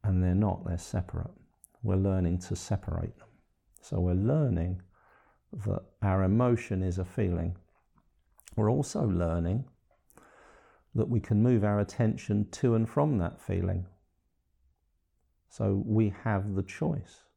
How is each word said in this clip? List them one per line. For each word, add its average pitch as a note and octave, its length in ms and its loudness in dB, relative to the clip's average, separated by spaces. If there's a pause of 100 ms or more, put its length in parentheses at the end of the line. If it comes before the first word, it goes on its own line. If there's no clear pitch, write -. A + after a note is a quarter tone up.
And F#2 180 2
they're F2+ 140 4
not, F#2 300 0
they're F2 120 -4
separate. - 540 -6 (520)
We're G2+ 120 2
learning F#2 440 2
to - 160 -6
separate E2 640 -6
them. - 100 -20 (540)
So - 180 -4
we're F2+ 140 2
learning F#2 680 0 (840)
that F#2+ 180 -2 (180)
our F#2+ 220 2
emotion A2+ 580 2
is F#2 160 -2
a F#2 80 -2
feeling. F2 500 -2 (1000)
We're G#2+ 160 2
also C#3+ 340 0
learning F2 600 0 (1300)
that A2 140 0
we A#2 100 2
can G#2 240 2
move A#2+ 200 4
our G#2 160 2
attention G#2 720 0
to A#2+ 240 2
and A2+ 120 2
from C#3+ 300 0
that E2+ 240 -4
feeling. F#2 440 -2 (1600)
So G2+ 360 0
we G#2+ 280 2 (100)
have G2+ 320 -2
the G2 80 0
choice. - 600 -6 (140)